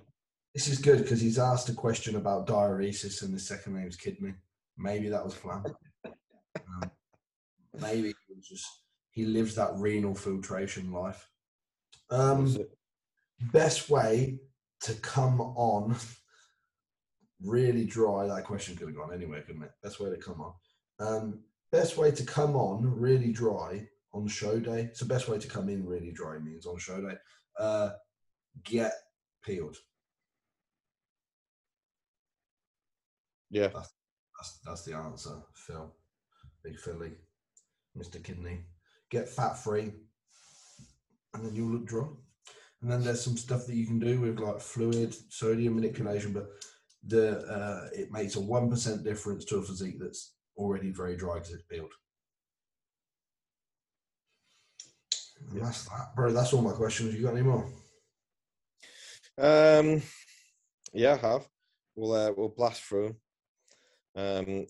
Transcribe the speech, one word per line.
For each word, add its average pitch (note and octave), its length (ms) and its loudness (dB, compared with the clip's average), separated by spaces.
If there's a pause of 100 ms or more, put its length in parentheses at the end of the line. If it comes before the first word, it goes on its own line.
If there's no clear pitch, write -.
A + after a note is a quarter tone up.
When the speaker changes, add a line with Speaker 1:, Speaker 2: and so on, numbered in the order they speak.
(540)
Speaker 1:
this C#3 140 -2
is C3+ 100 0
good C#3 300 8
'cause A#2 120 4
he's A2+ 180 4
asked B2+ 300 4
a B2 60 2
question A2+ 400 -2
about G2 320 0
diuresis G2+ 760 0
and F#2+ 120 -4
the F#2+ 60 -4
second G2 340 -8
name's F#2 220 -8
Kidney. G2 380 -8 (440)
Maybe G#2 300 -2
that G#2 160 -2
was F#2+ 100 -6
planned. G2+ 380 -8 (320)
Speaker 2:
<laughs> - 80 -14 (680)
Speaker 1:
Um, F2+ 80 -6 (920)
maybe A2 280 0 (200)
he F#2+ 80 -20
was - 120 -20
just, - 160 -14 (460)
he A2+ 140 -4
lives A2 320 2
that G#2 200 0
renal G#2 380 0
filtration F#2+ 800 -6
life. F2+ 360 -8 (840)
Um, C3+ 360 6
Speaker 2:
Is B2 100 4
it? - 140 -6 (840)
Speaker 1:
best C#3+ 380 4
way B2 480 4 (440)
to A2+ 120 -4
come B2+ 460 2
on A2+ 560 2 (1500)
really A#2 420 4
dry. G2+ 440 2
That F#2 160 -4
question F#2 320 -8
could E2+ 120 -10
have D2 80 -10
gone D2+ 160 -10
anywhere, D#2+ 300 -8
couldn't D#2 220 -12
it? C#2 80 -16 (100)
Best G#2 180 -12
way G2 100 -4
to F2+ 60 -4
come F2 240 -10
on. E2+ 120 -12 (480)
Um, G#2+ 400 -4 (320)
best E3 240 4
way D3+ 160 6
to C3 120 -4
come D3 300 2
on A2 320 2
really B2 460 4
dry G#2 540 -2 (260)
on G#2 160 -4
show G#2+ 320 -2
day. A#2 340 -2
So - 120 -8
best B2+ 220 0
way E2+ 100 0
to - 100 -8
come G2 200 -4
in G2 160 -4
really F2 280 -6
dry D#2 260 -10
means D#2 280 -12
on F2+ 120 -8
show F#2 220 -8
day. F#2+ 160 -8 (420)
Uh, G#2+ 320 0 (720)
get A2 300 0 (520)
peeled. F2+ 320 -6 (3750)
Speaker 2:
Yeah. G2+ 180 2
Speaker 1:
That's, - 260 -12 (440)
that's, - 260 -18
that's E2+ 200 -12
the D#2+ 120 -10
answer, D#2 460 -12 (120)
Phil. D#2 380 -16 (680)
Big D#2 160 -16
Philly. E2 340 -10 (840)
Mister E2+ 240 -14
Kidney. F2 420 -10 (500)
Get A#2 180 -2
fat A2 300 -2
free. G#2+ 340 -2 (1400)
And A2+ 100 -8
then A2 100 -6
you'll A2+ 180 -2
look A#2 140 -4
dry. A2+ 200 -4 (760)
And A#2+ 80 -2
then B2 120 2
there's A#2+ 200 0
some A#2+ 140 0
stuff - 300 -4
that A#2+ 100 -4
you A2+ 100 2
can A2+ 120 0
do A#2+ 220 2
with, A2 200 0
like, G#2 200 -4
fluid, A#2 540 0 (160)
sodium A#2 460 2
manipulation, G#2 560 -2
but G2 160 -6 (580)
the, G#2+ 340 4
uh, G2+ 520 -6
it G2 200 -8
makes G#2 240 -4
a G#2 40 -2
one A#2 300 2
percent A2 340 0
difference G#2 420 -4
to G#2+ 120 0
a F#2+ 40 -2
physique F#2 380 -8
that's - 340 -12 (220)
already G2 340 -2
very F2+ 260 -6
dry F2 220 -4
'cause E2 140 -12
it's E2+ 120 -14
peeled. D#2+ 280 -12 (3500)
And G2 100 -10
Speaker 2:
Yeah. A2 60 -4
Speaker 1:
that's A#2+ 240 -6
that. - 260 -12
Bro, A#2+ 180 2
that's B2 200 2
all B2+ 100 6
my G#2 100 2
questions. A2 420 -2
You A2 80 -4
got B2 120 0
any B2 80 0
more? B2+ 300 2 (1700)
Speaker 2:
Um, D#3 640 10 (880)
yeah, B2+ 220 6
I - 20 4
have. A#2+ 320 2 (480)
We'll, A2 160 0
uh, G#2+ 240 4
we'll G#2+ 140 0
blast A#2 320 0
through G#2 240 0
'em. A2+ 140 -8 (960)
Um, G2 540 -2